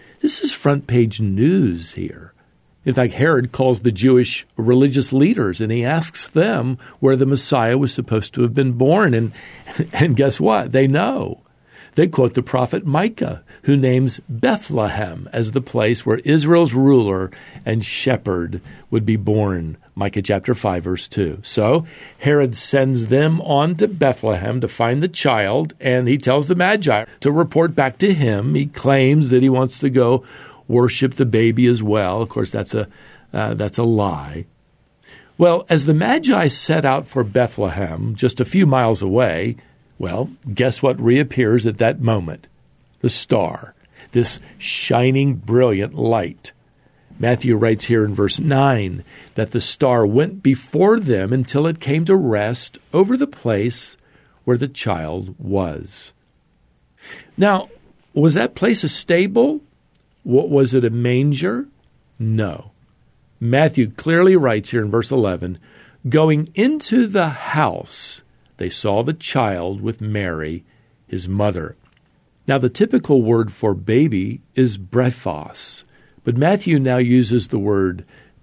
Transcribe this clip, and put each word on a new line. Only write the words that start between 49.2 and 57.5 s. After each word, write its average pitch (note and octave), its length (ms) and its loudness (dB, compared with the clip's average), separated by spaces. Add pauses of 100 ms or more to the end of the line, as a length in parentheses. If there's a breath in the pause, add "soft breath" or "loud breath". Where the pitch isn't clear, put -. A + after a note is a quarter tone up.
that A2 160 -4
the A#2 100 -2
star A#2+ 460 2
went D3+ 340 0
before F#3 600 2
them A2 320 -2
until C#3 340 0
it E3 140 -4
came D#3 240 -2
to F#3+ 100 4
rest A#2 600 -2 (160)
over G3 240 2
the C#4 100 -2
place A#2 720 -4 (480 soft breath)
where B2 120 2
the C3+ 120 -4
child F#2 680 -8
was. F#2 760 -6 (1200 loud breath)
Now, G3 340 0 (440)